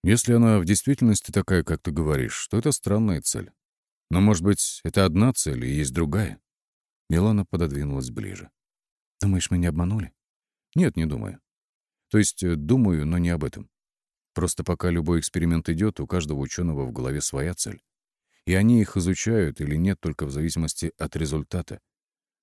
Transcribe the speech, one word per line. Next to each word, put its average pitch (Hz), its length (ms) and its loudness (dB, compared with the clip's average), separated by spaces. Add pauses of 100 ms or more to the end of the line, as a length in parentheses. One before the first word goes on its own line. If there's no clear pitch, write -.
Если 117 300 2
она 113 260 6
в 85 60 0
действительности 110 640 2
такая, 92 320 2
как 80 180 -2
ты 85 100 -6
говоришь, 71 580 -2
то 101 80 0
это 135 160 0
странная 101 480 0
цель. - 300 -6 (600)
Но, 87 80 2
может 98 240 6
быть, - 400 0
это 95 220 2
одна 98 260 4
цель 64 320 -4
и 65 100 -2
есть 71 200 -2
другая? 82 480 -2 (680)
Милана 98 360 2
пододвинулась 71 640 -4
ближе. 95 420 -12 (680)
Думаешь, 95 280 0
мы 90 80 0
не 87 100 2
обманули? 87 460 -2 (640)
Нет, 160 220 2
не 80 80 0
думаю. 57 340 -6 (720)
То 110 60 6
есть, - 240 0
э, 87 120 0
думаю, 82 520 2
но 85 100 0
не 87 140 0
об 78 120 -2
этом. - 280 -10 (640)
Просто - 280 -2
пока 87 280 -2
любой 85 280 0
эксперимент 82 480 0
идёт, 87 320 -2
у 69 60 -4
каждого 76 360 -4
учёного 73 440 -4
в 60 60 -8
голове 64 300 -6
своя 76 340 -4
цель. - 260 -10 (640)
И 90 80 0
они 110 280 6
их 101 160 -2
изучают 95 640 0
или 73 140 -2
нет 92 240 0
только 78 280 -6
в 69 40 -8
зависимости 80 680 -4
от 78 160 -8
результата. 78 640 -6 (640)